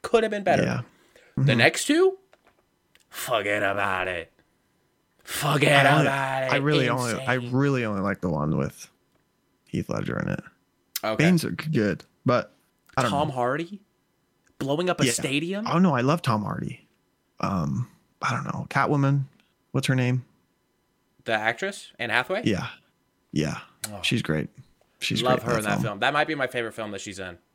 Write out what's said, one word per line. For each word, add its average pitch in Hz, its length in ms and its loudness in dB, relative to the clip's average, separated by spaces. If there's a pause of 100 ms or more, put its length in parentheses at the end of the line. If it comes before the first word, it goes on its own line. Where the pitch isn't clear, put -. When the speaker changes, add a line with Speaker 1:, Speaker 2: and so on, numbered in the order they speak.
Speaker 1:
Could 226 200 2
have 214 80 -2
been 202 120 -6
better. 175 200 4
Speaker 2:
Yeah. - 180 -2 (540)
Speaker 1:
The 135 160 0
Speaker 2:
Mm-hmm. 110 60 4
Speaker 1:
next 135 280 4
two, 381 320 4 (920)
forget 104 540 -2
about 98 440 -2
it. 85 240 -8 (920)
Forget 143 640 4
Speaker 2:
I 139 60 8
only, 151 120 6
Speaker 1:
about 135 380 -2
it. 131 100 -2
Speaker 2:
I - 40 2
really 139 320 2
only, 120 240 0
I 123 220 -2
Speaker 1:
Insane. 123 180 -4
Speaker 2:
really 131 320 2
only 101 160 -2
like 98 200 -2
the 90 80 0
one 73 280 0
with - 300 -4 (760)
Heath - 240 -6
Ledger - 300 -4
in 50 100 -4
it. - 140 -6 (600)
Speaker 1:
Okay. 110 200 0
Speaker 2:
Bane's 170 220 4
are - 60 -4
g-, - 200 -8
good, 104 320 0 (220)
but 123 280 0 (440)
I 123 40 2
don't 120 100 2
Speaker 1:
Tom 147 180 0
Speaker 2:
know. 135 40 -8
Speaker 1:
Hardy 147 460 -4 (800)
blowing 151 320 0
up 175 100 0
a 143 60 4
Speaker 2:
Yeah. 120 60 2
Speaker 1:
stadium. 170 540 -2
Speaker 2:
Oh 156 120 2
no, 180 160 6
I 120 60 2
love 147 200 2
Tom 107 220 0
Hardy. - 440 -8 (520)
Um, 92 500 -2 (320)
I - 100 -2
don't 127 140 -4
know. - 240 -8
Catwoman, 139 540 2 (480)
what's 135 160 -2
her 135 80 2
name? 123 300 0 (960)
Speaker 1:
The 113 100 -2
actress, 117 640 -4
Anne 117 140 -4
Hathaway? 131 340 0
Speaker 2:
Yeah. 104 220 0 (640)
Yeah. 73 280 -2 (300)
Speaker 1:
Oh. 101 140 -12
Speaker 2:
She's 120 180 0
great. 78 280 -2 (500)
She's 113 240 -4
Speaker 1:
Love 127 200 2
Speaker 2:
great 120 100 0
Speaker 1:
her 113 60 2
in 107 40 -4
that 104 120 0
Speaker 2:
film. - 80 -2
Speaker 1:
film. 101 160 -6
That 127 140 2
might 151 140 2
be 160 80 -4
my 135 120 -2
favorite 117 260 -6
film 107 180 -8
that 98 100 -10
she's 95 160 -12
in. 92 200 -10 (180)